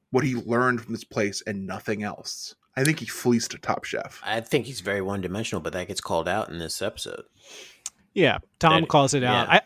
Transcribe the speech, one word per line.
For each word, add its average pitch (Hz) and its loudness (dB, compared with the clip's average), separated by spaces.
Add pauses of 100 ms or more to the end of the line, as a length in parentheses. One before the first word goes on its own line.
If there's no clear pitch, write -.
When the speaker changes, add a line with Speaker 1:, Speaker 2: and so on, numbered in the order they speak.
(100)
Speaker 1:
what 127 4
he 127 0
learned 117 2
from 113 -8
this 110 -8
place 104 -2
and 98 -6
nothing 101 -6
else. - -10 (220)
I 135 2
think 156 2
he 113 -10
fleeced - 0
a - -14
Top - -4
Chef. - -8
Speaker 2:
I 113 -4
think 113 0
he's 127 -10
very 98 -2
one-dimensional, 95 -4
but 80 -6
that 90 -6
gets 98 -8
called 82 0
out 101 -2
in 82 -8
this 80 -6
episode. - -8 (880)
Speaker 3:
Yeah, 151 4 (200)
Tom 170 6
Speaker 2:
That, 156 -2
Speaker 3:
calls 139 6
it 131 2
out. 123 2
Speaker 2:
yeah. 160 6
Speaker 3:
I, 180 8